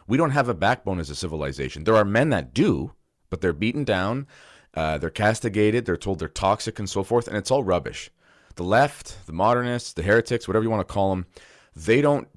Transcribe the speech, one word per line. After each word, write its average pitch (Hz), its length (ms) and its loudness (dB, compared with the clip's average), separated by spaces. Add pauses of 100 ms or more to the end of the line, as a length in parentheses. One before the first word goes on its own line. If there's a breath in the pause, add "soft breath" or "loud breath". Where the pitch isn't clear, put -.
We 117 80 2
don't 156 140 2
have 135 180 2
a 113 60 -2
backbone 95 440 0
as 73 120 -6
a 73 40 -10
civilization. 73 720 -6
There 110 120 6
are 107 80 6
men 117 260 2
that 80 220 -2
do, 123 420 0 (360)
but 90 100 -8
they're 90 120 0
beaten 110 320 -2
down, 110 420 -2 (480 loud breath)
uh, 78 240 -2
they're 80 120 -4
castigated, 107 760 2
they're 85 100 0
told 95 220 -4
they're 78 100 -6
toxic 104 520 -2
and 98 100 -6
so 98 140 -2
forth, 117 240 0
and 104 80 -6
it's 101 160 -2
all 135 100 2
rubbish. 87 480 -2 (460 soft breath)
The 87 80 -8
left, 123 600 0
the 78 60 -12
modernists, 120 600 0
the 87 100 -6
heretics, 113 460 2
whatever 110 160 2
you 113 60 0
wanna 107 120 0
call 98 300 0
'em, 92 140 -4 (500 loud breath)
they 101 240 2
don't, 143 260 2 (100)